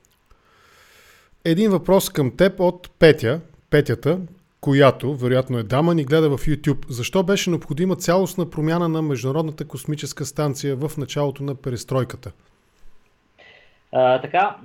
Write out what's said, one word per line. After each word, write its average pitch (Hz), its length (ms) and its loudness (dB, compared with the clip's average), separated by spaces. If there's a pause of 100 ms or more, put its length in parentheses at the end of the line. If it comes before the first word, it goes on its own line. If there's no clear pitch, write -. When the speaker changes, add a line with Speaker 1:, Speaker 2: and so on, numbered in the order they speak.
(1500)
Speaker 1:
един 190 260 2
въпрос 185 380 2
към 135 280 -2
теб 190 220 4
от 180 300 -2 (100)
Петя, 151 420 4 (280)
Петята, 147 500 0 (420)
която, 139 540 4
вероятно 127 420 0
е 117 60 -4
дама, 151 320 2
ни 156 80 2
гледа 147 340 2
в - 80 -4
YouTube. 147 440 -2
Защо 127 340 -2
беше 185 260 0
необходима 170 460 -2
цялостна 180 540 -2
промяна 165 400 -2
на 160 120 -2
Международната 147 640 -4
космическа 147 580 -10
станция 139 500 -4
в 143 220 -6
началото 143 460 -4
на 139 120 -6
перестройката? 127 760 -6 (1600)
Speaker 2:
А, 127 300 2
така, 175 440 0